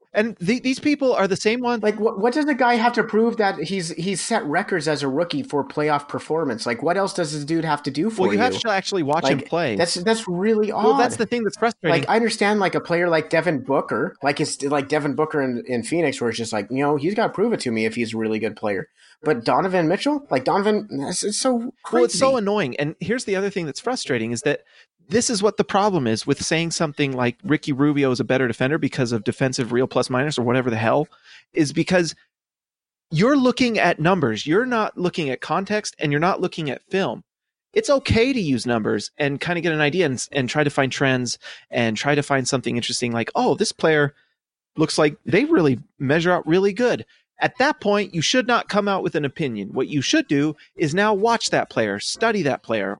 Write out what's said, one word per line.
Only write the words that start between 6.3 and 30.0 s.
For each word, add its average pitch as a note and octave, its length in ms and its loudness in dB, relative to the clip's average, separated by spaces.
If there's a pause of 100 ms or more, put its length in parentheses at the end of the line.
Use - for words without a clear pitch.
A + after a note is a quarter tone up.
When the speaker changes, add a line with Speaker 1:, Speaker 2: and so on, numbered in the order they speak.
Speaker 2:
Like, A#2+ 180 -2
what E3+ 120 2
else G3 160 0
does D#3 200 -4
this D3 120 -6
dude D#3+ 200 -2
have D3 180 -2
to C#3+ 80 -6
do D#3+ 200 -2
for G#3 120 -2
Speaker 1:
Well, F#3+ 100 4
you G3+ 60 2
Speaker 2:
you? A#3 60 2
Speaker 1:
have B3+ 160 0
to A3+ 100 -4
actually F#3+ 320 -2
watch C#3+ 240 0
him C#3 120 2
Speaker 2:
Like, - 100 -10
Speaker 1:
play. D#3 260 0
Speaker 2:
that's, F3 200 0
that's A3 340 -2
really G#3 420 0
odd. G#3 140 -2
Speaker 1:
Well, A3+ 120 6
that's B3 200 2
the A3+ 100 -2
thing A#3+ 160 -2
that's G3 140 -4
frustrating. E3+ 440 0
Speaker 2:
Like, C3+ 80 -4
I F#3 60 2
understand, G#3+ 460 2
like, E3+ 160 2
a C#3+ 40 0
player F3 280 0
like D#3 200 2
Devin D#3+ 360 0
Booker, C3 580 -2
like, C#3+ 180 0
it's - 220 -4
like C#3 260 0
Devin D3 280 0
Booker D3+ 260 0
in, B2 240 -4
in A#2+ 160 -2
Phoenix, D3+ 380 -2
where A#2+ 100 0
it's A2+ 80 -4
just A2+ 140 -6
like, G#2 180 -2
you B2+ 80 -4
know, D3 160 2
he's D#3 200 -2
gotta G#3+ 180 0
prove A3 200 0
it - 80 -2
to A#2+ 120 -4
me A2 140 0
if A2+ 100 -4
he's A2+ 180 -4
a - 20 -4
really A2 220 -2
good G#2+ 160 -4
player. G#2 320 -4 (360)
But C#3 220 -2
Donovan E3 440 2
Mitchell, C#4+ 420 -2
like, C3+ 140 0
Donovan, G3+ 460 0
it's, C#3 340 -6
it's G#3 140 -4
so B3 340 -2 (100)
crazy. - 120 -6
Speaker 1:
Well, A#3+ 100 6
it's A#3 140 0
so C4+ 180 4
annoying. G3+ 420 0
And D3 220 -2
here's A#3 240 -4
the G3 120 -2
other G3 120 -2
thing F#3+ 160 -6
that's C#3 160 -8
frustrating B2 520 -2
is A2+ 100 -6
that D3 180 0 (480)
this A#3 220 2
is G3 120 -2
what G#3 140 2
the G3+ 80 2
problem F#3+ 420 2
is A2 200 0
with C#3 160 0
saying E3 300 0
something D3 400 -2
like B2 300 -2
Ricky D3 300 0
Rubio C#3 380 2
is A#2 100 0
a A#2 40 0
better C3 220 2
defender C3 300 0
because C3+ 360 -2
of A2 120 -2
defensive B2+ 480 -2
real B2 140 2
plus B2+ 240 0